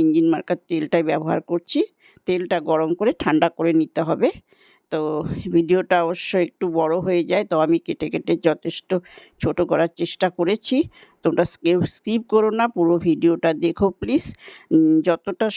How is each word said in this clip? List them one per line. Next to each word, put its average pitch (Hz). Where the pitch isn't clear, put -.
ইঞ্জিন 160
মার্কার 165
তেলটাই 160
ব্যবহার 156
করছি। 175
তেলটা 180
গরম 160
করে 254
ঠান্ডা 156
করে 165
নিতে 160
হবে। 160
তো 156
ভিডিওটা 175
অবশ্য 170
একটু -
বড় 160
হয়ে 180
যায়, 190
তো 175
আমি 170
কেটে 156
কেটে 165
যথেষ্ট -
ছোট -
করার 160
চেষ্টা 175
করেছি। 202
তোমরা 170
কেউ 175
স্কিপ 220
করো 220
না, 233
পুরো 170
ভিডিওটা 165
দেখো 175
প্লিজ। 240
উম, 160
যতটা 190